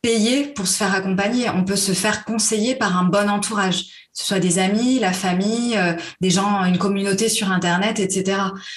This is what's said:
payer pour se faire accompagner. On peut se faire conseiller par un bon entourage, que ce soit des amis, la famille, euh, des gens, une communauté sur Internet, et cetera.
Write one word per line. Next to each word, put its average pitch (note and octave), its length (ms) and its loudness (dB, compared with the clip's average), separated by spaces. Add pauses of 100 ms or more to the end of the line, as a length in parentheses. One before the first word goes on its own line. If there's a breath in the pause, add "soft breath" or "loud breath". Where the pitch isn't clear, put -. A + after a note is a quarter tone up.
payer A#3 440 2
pour F#3+ 220 -6
se - 80 0
faire G3 200 0
accompagner. G3+ 560 0
On F#3 120 0
peut G3 120 0
se G3 160 0
faire - 340 -2
conseiller A3 480 0
par F#3+ 240 0
un F3+ 60 2
bon G3+ 260 2
entourage, G3+ 540 0
que - 60 -20 (240 loud breath)
ce - 120 -8
soit G3 140 0
des E3+ 180 2
amis, A3 400 2
la F#3+ 160 0
famille, G#3+ 640 0
euh, F3 160 2 (280 loud breath)
des F3+ 100 4
gens, G3 340 2
une F3+ 140 2
communauté G3 500 0
sur G3+ 220 -2
Internet, F#3 480 0
et F#3 100 0
cetera. F#3+ 440 -2 (240 loud breath)